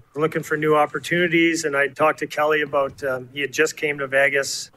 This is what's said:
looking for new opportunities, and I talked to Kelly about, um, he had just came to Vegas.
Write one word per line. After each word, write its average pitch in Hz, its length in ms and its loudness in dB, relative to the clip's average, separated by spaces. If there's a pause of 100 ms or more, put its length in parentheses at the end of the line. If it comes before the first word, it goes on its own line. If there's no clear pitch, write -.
(140)
looking 160 300 -2
for 156 140 -4
new 151 180 2
opportunities, 165 880 2
and 143 140 -2
I 139 100 2
talked 151 320 0
to 147 80 -4
Kelly 151 340 0
about, 139 400 -2
um, 127 320 -6
he 143 60 -8
had 131 140 -4
just 156 240 0
came 147 220 -4
to 139 80 -4
Vegas. 139 680 0